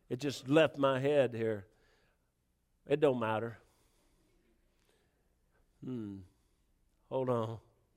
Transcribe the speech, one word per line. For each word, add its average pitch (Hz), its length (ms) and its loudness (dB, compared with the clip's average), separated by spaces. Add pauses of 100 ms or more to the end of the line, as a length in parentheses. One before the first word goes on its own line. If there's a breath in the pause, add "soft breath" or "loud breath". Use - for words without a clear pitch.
It 127 120 -6
just 131 260 -6
left 147 300 4
my 135 220 2
head 135 360 2
here. 110 320 -2 (1200)
It 147 140 0
don't 135 180 2
matter. 110 400 -2 (2250)
Hmm. 110 360 -8 (880)
Hold 131 200 -2
on. 113 300 -2 (380)